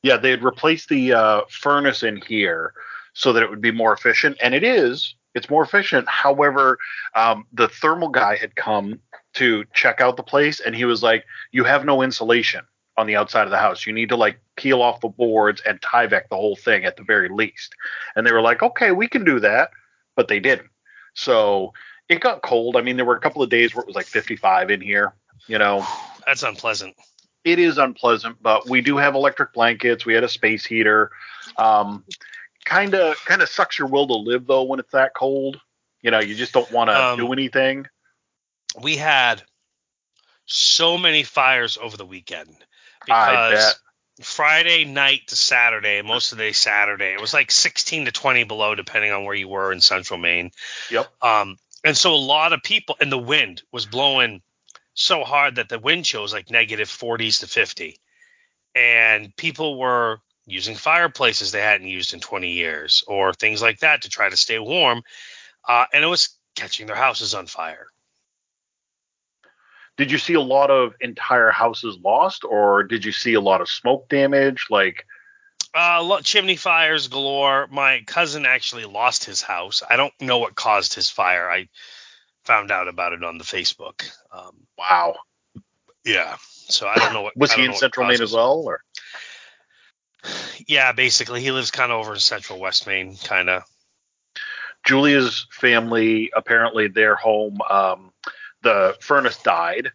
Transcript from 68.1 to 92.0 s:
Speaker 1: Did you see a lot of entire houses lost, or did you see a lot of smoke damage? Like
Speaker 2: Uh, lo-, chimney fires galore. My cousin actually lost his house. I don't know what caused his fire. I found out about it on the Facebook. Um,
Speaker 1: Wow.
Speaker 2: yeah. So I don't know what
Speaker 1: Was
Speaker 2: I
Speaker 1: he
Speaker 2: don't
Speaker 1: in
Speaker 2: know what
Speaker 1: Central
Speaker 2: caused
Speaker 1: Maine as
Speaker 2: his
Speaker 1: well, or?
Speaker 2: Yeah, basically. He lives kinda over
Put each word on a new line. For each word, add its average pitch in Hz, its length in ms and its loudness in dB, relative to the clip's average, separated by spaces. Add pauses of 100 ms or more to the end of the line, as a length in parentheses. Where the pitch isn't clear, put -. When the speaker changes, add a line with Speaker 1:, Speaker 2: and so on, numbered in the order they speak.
Speaker 1:
Did 139 140 -2
you 147 80 0
see 175 160 -2
a 160 60 4
lot 135 300 4
of 127 300 4
entire 120 500 2
houses 113 520 -2
lost, 127 420 0
or 101 380 4
did 104 220 -4
you 107 80 -4
see 113 220 -2
a 104 60 4
lot 95 200 2
of 87 80 -6
smoke - 400 -2
damage? 139 600 2
Like 98 360 0 (680)
Speaker 2:
Uh, 170 300 2
lo-, 185 180 0
chimney 190 360 0
fires 160 520 0
galore. 139 600 0
My 135 360 0
cousin 151 400 -4
actually 123 380 -2
lost 107 400 -2
his 98 180 -8
house. 92 460 -6
I 120 80 2
don't 139 240 0
know 127 180 -2
what 117 180 -4
caused 104 380 0
his - 160 -4
fire. 90 400 -2
I 92 180 -4 (760)
found 104 280 2
out 92 160 -2
about 87 240 -6
it 85 120 -10
on 85 140 -10
the 80 60 -16
Facebook. - 640 -8 (240)
Um, 90 340 -20 (100)
Speaker 1:
Wow. 87 400 0 (880)
Speaker 2:
yeah. 95 380 -2
So - 460 -6
I 107 80 0
don't 113 160 2
know 107 100 -6
what 101 140 -10
Speaker 1:
Was 135 160 2
Speaker 2:
I - 20 2
Speaker 1:
he 113 60 0
Speaker 2:
don't 127 60 2
Speaker 1:
in 123 40 -2
Speaker 2:
know 101 40 -8
what 98 60 -4
Speaker 1:
Central 127 260 0
Speaker 2:
caused 123 120 2
Speaker 1:
Maine 117 60 0
as 104 60 -6
Speaker 2:
his - 60 -4
Speaker 1:
well, 135 300 2
or? 85 160 -6 (1800)
Speaker 2:
Yeah, 135 260 2
basically. 123 480 0
He 135 120 -2
lives 127 180 -4
kinda 123 240 -2
over 107 200 -6